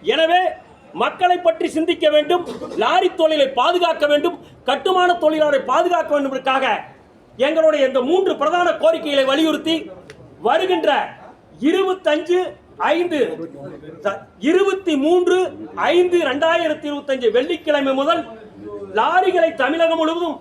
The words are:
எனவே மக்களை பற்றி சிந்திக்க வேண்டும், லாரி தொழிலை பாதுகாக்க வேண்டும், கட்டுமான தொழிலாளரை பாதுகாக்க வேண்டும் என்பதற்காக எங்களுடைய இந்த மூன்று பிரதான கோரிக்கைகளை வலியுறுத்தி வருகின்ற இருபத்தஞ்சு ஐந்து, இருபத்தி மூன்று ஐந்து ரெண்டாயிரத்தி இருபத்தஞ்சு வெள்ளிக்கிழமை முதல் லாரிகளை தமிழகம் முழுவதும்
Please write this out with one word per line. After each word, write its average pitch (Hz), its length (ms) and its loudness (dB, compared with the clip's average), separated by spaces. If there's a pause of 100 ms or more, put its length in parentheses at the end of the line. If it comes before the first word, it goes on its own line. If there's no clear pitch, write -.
(120)
எனவே 330 300 4 (600)
மக்களை 359 340 0 (100)
பற்றி 330 200 0 (100)
சிந்திக்க 330 380 0
வேண்டும், 302 300 2 (380)
லாரி 349 260 2 (120)
தொழிலை 311 260 4 (120)
பாதுகாக்க 320 540 2
வேண்டும், 294 240 0 (320)
கட்டுமான 359 560 2
தொழிலாளரை 302 360 2 (100)
பாதுகாக்க 330 440 0
வேண்டும் 277 160 0
என்பதற்காக 262 360 -2 (800)
எங்களுடைய 311 420 2
இந்த 254 120 0 (100)
மூன்று 370 300 2
பிரதான 349 280 0 (140)
கோரிக்கைகளை 294 480 2
வலியுறுத்தி 320 440 0 (720)
வருகின்ற 330 440 2 (760)
இருபத்தஞ்சு 359 680 0 (560)
ஐந்து, 330 260 -2 (1300)
இருபத்தி 370 440 0 (100)
மூன்று 359 320 2 (560)
ஐந்து 349 260 2 (100)
ரெண்டாயிரத்தி 311 600 0
இருபத்தஞ்சு 269 460 -2
வெள்ளிக்கிழமை 285 640 0
முதல் 320 220 0 (800)
லாரிகளை 339 500 2 (120)
தமிழகம் 330 400 0
முழுவதும் 330 380 -2